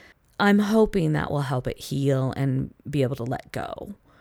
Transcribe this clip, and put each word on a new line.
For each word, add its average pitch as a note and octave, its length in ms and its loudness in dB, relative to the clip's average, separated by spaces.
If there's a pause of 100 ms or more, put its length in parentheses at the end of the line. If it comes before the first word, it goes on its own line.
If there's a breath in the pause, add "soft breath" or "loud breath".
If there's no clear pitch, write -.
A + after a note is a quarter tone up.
(400 soft breath)
I'm G3+ 200 6
hoping G#3 520 2
that D3 180 0
will C#3+ 120 0
help C3 240 -4
it - 120 -6
heal C3+ 600 0
and C3+ 340 -2 (160)
be C#3+ 140 0
able B2+ 140 0
to A#2 80 -8
let - 280 -8
go - 440 -10 (240 soft breath)